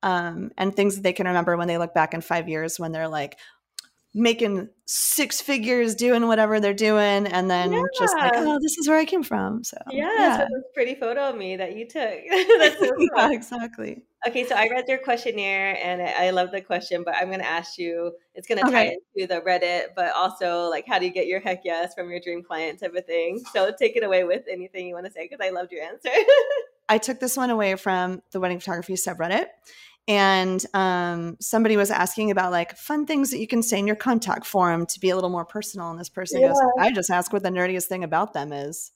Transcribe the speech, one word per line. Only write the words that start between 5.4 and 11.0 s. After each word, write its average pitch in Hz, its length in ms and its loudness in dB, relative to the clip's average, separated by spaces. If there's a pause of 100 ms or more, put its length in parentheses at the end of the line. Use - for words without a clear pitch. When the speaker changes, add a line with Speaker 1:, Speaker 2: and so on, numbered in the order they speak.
Speaker 1:
figures, 233 540 0
doing 233 320 4
whatever 220 320 4
they're 202 140 2
doing, 208 540 4
and 185 240 0
then 403 420 2
just 480 280 2
like, 254 120 4
Speaker 2:
Yeah. 233 120 2
Speaker 1:
"Oh, 302 160 2
this 302 180 -2
is 294 100 0
where 311 100 8
I 320 60 2
came 330 180 0
from." 214 400 -4
So, - 140 -10 (120)
Speaker 2:
Yeah, 277 260 -2
Speaker 1:
yeah. 349 220 4
Speaker 2:
that's - 140 0
a 262 220 -8
pretty 262 220 -2
photo 269 340 -2